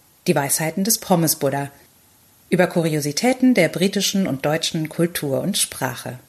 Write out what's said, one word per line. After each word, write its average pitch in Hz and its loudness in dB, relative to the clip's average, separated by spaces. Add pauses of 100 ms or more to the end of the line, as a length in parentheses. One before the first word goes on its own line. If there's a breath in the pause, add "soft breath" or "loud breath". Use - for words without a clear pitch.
(280)
Die 170 4
Weisheiten 156 -2
des - 2
Pommes 165 2
Buddha, 139 -2 (800 loud breath)
über 180 4
Kuriositäten 165 2
der 175 4
britischen 190 0
und 131 -4
deutschen 156 -2
Kultur 160 -2
und 180 -2
Sprache. 127 -6